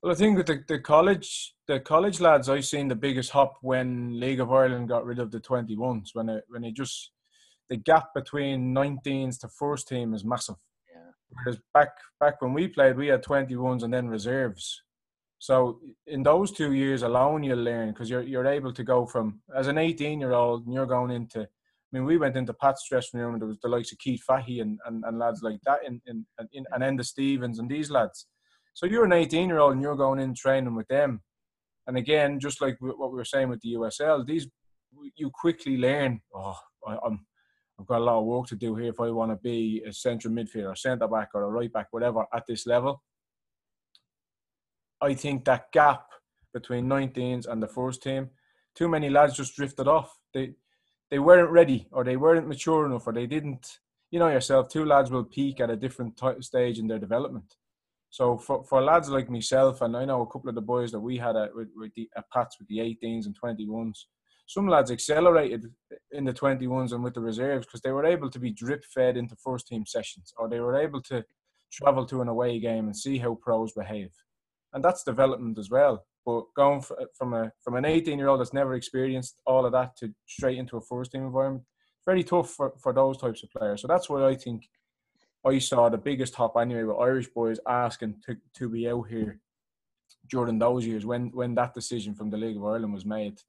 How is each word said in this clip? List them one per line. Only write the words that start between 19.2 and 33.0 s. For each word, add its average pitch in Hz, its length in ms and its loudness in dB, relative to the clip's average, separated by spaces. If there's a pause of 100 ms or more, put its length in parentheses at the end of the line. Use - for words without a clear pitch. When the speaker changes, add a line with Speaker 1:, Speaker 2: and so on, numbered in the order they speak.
Speaker 1:
as 135 100 0
an 143 120 0
eighteen-year-old, 135 840 0
and 117 80 -8
you're 131 140 -2
going 123 240 0
into, 120 300 -6
I 107 60 -8 (440)
mean, 131 140 -4
we 160 140 4
went 135 180 2
into 127 180 -4
Pat's 135 340 0
dressing 123 300 -2
room, 120 140 -4
and 113 100 -6
there 110 60 -6
was 107 120 -10
the 123 80 -4
likes 120 220 -2
of - 80 -18
Keith 123 240 -6
Fahey 123 380 -2
and, 107 260 -4
and, 113 180 -8
and 113 140 -6
lads 117 240 -2
like 110 220 -6
that, 139 200 0
in, 120 220 -12
in, 113 180 -12 (280)
in, 135 200 -14
and 127 120 -2
Enda 135 200 -2
Stevens 123 540 -4
and 117 100 -8
these 147 220 -6
lads. 120 360 0 (480)
So - 120 -6
you're 220 180 4
an 185 80 6
eighteen-year-old 160 600 4
and 131 100 0
you're 147 140 -2
going 135 240 2
in 131 140 -2
training 131 420 0
with 110 100 -6
them. 131 340 0 (680)
And 127 80 -4
again, 143 420 2
just 139 220 -6
like 135 180 0
w-, 123 180 -8
what 131 140 -6